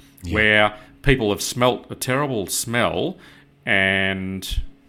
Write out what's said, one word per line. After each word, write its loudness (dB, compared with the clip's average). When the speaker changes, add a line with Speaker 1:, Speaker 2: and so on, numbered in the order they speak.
Speaker 1:
Yeah. -6
Speaker 2:
where 4
people 2
have -2
smelt -2
a -14
terrible -4
smell -2
and 0